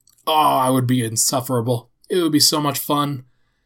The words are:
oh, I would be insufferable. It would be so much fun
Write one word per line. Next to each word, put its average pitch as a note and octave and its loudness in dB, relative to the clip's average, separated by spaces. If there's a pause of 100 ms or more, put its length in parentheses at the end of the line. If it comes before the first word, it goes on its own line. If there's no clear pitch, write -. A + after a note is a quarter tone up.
(260)
oh, - 0
I C#3 2
would B2+ 0
be B2 0
insufferable. A#2+ -4 (200)
It F#3 0
would D#3+ 0
be D3 4
so D3+ 2
much C#3 -2
fun D3 -4 (400)